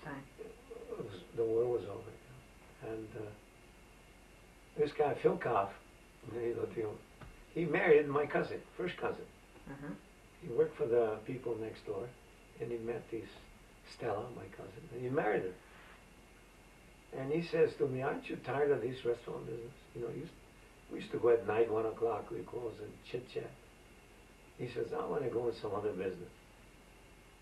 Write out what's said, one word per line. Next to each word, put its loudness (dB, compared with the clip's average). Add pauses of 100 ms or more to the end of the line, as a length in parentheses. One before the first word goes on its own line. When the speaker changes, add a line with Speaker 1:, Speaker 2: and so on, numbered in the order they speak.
Speaker 1:
time? -8 (160)
Speaker 2:
It -12
was, -8 (160)
the 4
war 4
was 0
over, -8 (720)
yeah. -8
And, -6
uh, -8 (1500)
this 4
guy, 4
Phil 4
Koff, 2 (640)
you 0
know, 0
the, 0 (680)
he 2
married 8
my 4
cousin, 0 (160)
first -2
cousin. -4 (460)
Speaker 1:
Uh-huh. -10 (480)
Speaker 2:
He -10
worked 2
for 0
the 4
people -4
next -8
door, -4 (520)
and -4
he -4
met -6
this -6 (680)
Stella, -2 (100)
my -10 (100)
cousin, -12 (100)
and -6
he -2
married 4
her. -4 (1700)
And -4
he 2
says 4
to 2
me, 0
"Aren't -2
you -4
tired 2
of 6
this -2
restaurant 0
business? -8 (220)
You -6
know, -2
you -6
used, -10 (580)
we -6
used -6
to -2
go 6
at 8
night, 4
one 2
o'clock, 0
we -4
close -6
and -8 (180)
chit-chat." -6 (1080)
He -4
says, -4
"I -2
wanna 0
go 0
in 0
some -4
other 0
business." -4 (1080)